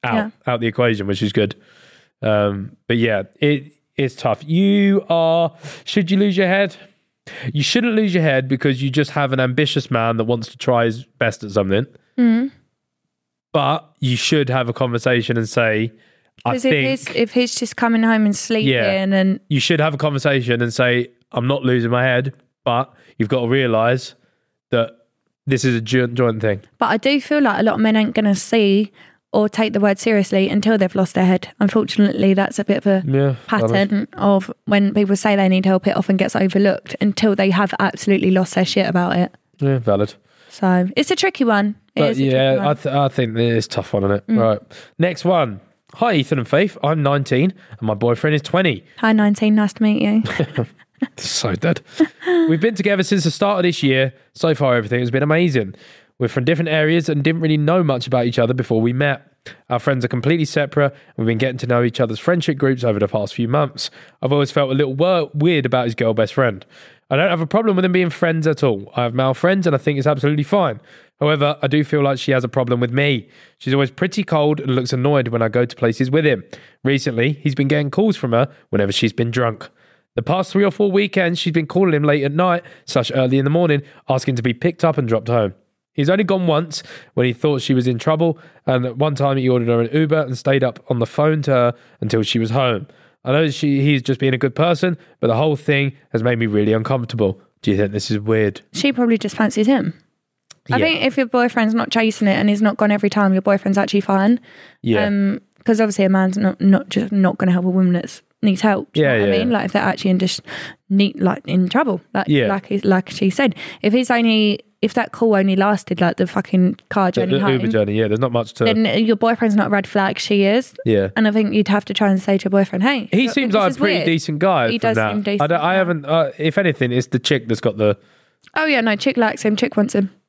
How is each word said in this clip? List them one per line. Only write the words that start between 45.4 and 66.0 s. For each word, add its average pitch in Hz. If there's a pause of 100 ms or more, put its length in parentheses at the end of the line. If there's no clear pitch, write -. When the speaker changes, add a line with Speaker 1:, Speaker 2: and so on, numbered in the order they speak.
Speaker 1:
"Hi, 226
Ethan 143
and 117
Faith. 185
I'm 151
nineteen 139 (200)
and -
my 110
boyfriend 120
is 143
twenty." 160 (140)
Speaker 2:
Hi, 220
nineteen. 214
Nice 208
to -
meet 214
you. 214
Speaker 1:
<laughs> - (500)
So -
dead. - (680)
"We've 160
been 220
together 196
since 185
the 160
start 202
of 180
this 175
year. 131 (180)
So 160
far, 131
everything 120
has 123
been 131
amazing. 147 (440)
We're 120
from 131
different 160
areas 156
and 147
didn't 160
really 156
know 165
much 135
about 123
each 117
other 120
before 120
we 120
met. 135 (420)
Our 123
friends 131
are 123
completely 143
separate, 143
and -
we've 113
been 113
getting 127
to 123
know 120
each 120
other's 113
friendship 170
groups 131
over 110
the 101
past 104
few 117
months. 143 (320)
I've 131
always 143
felt 139
a 135
little 135
wor-, 170
weird 151
about 123
his 117
girl 113